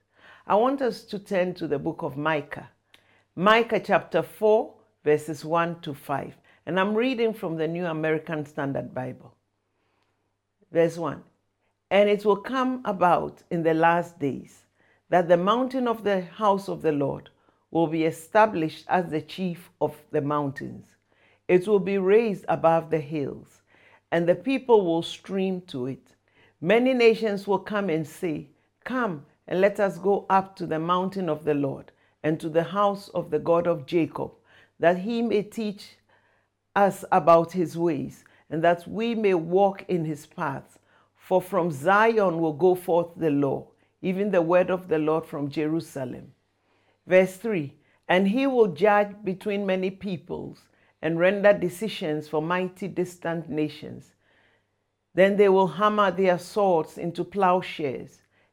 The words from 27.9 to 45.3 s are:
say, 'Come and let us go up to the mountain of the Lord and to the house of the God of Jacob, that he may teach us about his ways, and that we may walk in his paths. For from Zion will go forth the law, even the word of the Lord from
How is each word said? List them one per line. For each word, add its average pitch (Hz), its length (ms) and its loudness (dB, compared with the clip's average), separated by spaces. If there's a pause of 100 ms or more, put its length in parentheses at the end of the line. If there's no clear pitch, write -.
say, 151 420 -8 (340)
'Come 220 420 -6 (220)
and 180 140 -2
let 202 180 2
us 185 200 -2
go 190 300 0
up 190 260 2
to 175 100 -8
the 156 140 -4
mountain 180 500 -2
of 151 160 -4
the 151 80 2
Lord 139 380 -4 (320)
and 156 160 0
to 165 100 -8
the 165 140 2
house 196 460 -2
of 170 200 -6
the 151 100 0
God 170 280 2
of 160 180 -2
Jacob, - 460 -2 (480)
that 175 180 2
he 233 240 -4
may 208 220 0
teach 208 540 -10 (800)
us 196 360 2
about 170 400 6
his 165 260 -4
ways, 156 460 -4 (260)
and 156 140 -6
that 170 240 2
we 220 280 -4
may 208 180 2
walk 185 540 0
in 175 180 -2
his 151 200 -8
paths. 143 540 -10 (360)
For 185 260 0
from 175 300 -2
Zion 190 680 2
will 160 140 0
go 180 220 4
forth 170 400 -2
the 156 160 0
law, 143 360 0 (340)
even 190 300 -2
the 185 100 2
word 180 280 2
of 180 180 -4
the 156 120 0
Lord 156 260 0
from 147 240 -6